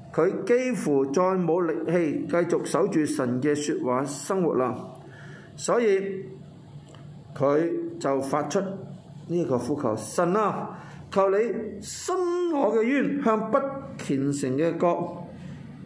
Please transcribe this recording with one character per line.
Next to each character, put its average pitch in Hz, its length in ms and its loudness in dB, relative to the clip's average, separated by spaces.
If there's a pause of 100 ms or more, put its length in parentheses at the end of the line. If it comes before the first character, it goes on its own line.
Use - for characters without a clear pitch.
(140)
佢 175 320 2
幾 254 260 4 (120)
乎 139 220 4
再 143 160 2
冇 180 440 4
力 160 80 0 (180)
氣 165 360 2
繼 170 100 0
續 170 260 2
守 165 240 4
住 156 180 2
神 127 360 0
嘅 147 120 4
說 147 220 0 (100)
話 127 200 2
生 185 360 -2
活 160 140 2
啦。 123 180 2 (840)
所 208 240 2
以 196 520 0 (1000)
佢 143 340 4 (300)
就 139 220 0
發 147 220 0
出 185 180 -2 (640)
呢 170 180 0
個 127 140 2
呼 139 220 -2
求： 113 160 2
「神 175 380 0
啊， 196 440 -2 (320)
求 196 180 4
你 196 80 2 (440)
伸 - 340 -4 (380)
我 247 200 4
嘅 226 80 4
冤， 254 400 2
向 220 300 2
不 285 80 4 (380)
虔 139 340 0
誠 139 240 0
嘅 165 220 2
國， 175 500 0 (580)